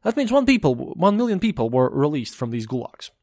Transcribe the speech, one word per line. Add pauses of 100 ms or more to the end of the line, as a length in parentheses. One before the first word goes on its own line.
That
means
one
people,
one
million
people
were
released
from
these
gulags. (140)